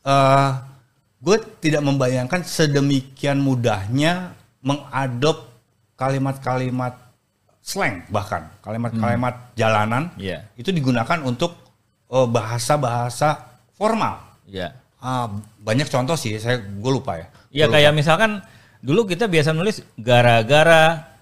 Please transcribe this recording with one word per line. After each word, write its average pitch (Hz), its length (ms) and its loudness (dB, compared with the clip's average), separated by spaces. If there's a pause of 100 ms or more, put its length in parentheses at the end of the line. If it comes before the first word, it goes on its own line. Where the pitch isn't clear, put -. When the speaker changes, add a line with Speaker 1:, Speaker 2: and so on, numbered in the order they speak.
Speaker 1:
Eh, 139 500 4 (680)
gue 175 180 2 (220)
tidak 151 220 0
membayangkan 135 600 0
sedemikian 139 960 0
mudahnya 131 960 0 (280)
mengadop 135 920 -2 (420)
kalimat-kalimat 127 1000 -4 (640)
slang, 117 480 -6
bahkan 98 400 -6 (120)
kalimat-kalimat 117 760 -4
Speaker 2:
Hmm. - 180 -20
Speaker 1:
jalanan 110 500 0 (120)
Speaker 2:
Iya. 92 400 -10
Speaker 1:
itu 123 160 -6
digunakan 131 500 0
untuk, 131 380 -4 (480)
eh, 127 180 2
bahasa-bahasa 120 1080 -2 (360)
formal. 202 520 -2 (220)
Speaker 2:
Iya. 92 260 -8 (260)
Speaker 1:
Ah, 127 300 -6 (300)
banyak 110 300 -2
contoh 131 280 -2
sih, 110 200 -6
saya, 120 220 -2
gue 101 340 -6
lupa 107 240 -4
ya. 82 120 -14 (220)
Speaker 2:
Iya, 147 160 2
Speaker 1:
Gue 156 100 2
Speaker 2:
kayak 147 160 6
Speaker 1:
lupa. 151 80 2
Speaker 2:
misalkan 170 320 2 (480)
dulu 165 260 0
kita 185 220 -2
biasa 160 240 2
nulis 175 320 -4 (100)
gara-gara 135 1160 4 (100)